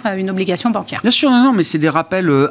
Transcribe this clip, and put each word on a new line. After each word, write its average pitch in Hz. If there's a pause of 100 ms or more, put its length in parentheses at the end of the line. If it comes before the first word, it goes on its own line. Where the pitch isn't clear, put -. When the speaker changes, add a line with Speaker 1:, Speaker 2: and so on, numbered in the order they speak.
Speaker 1:
euh, 202
une 190
obligation 190
bancaire. 208
Speaker 2:
Bien 240
sûr, 277
non, 247
non, 269
mais 196
c'est 156
des 156
rappels, 165
euh, 139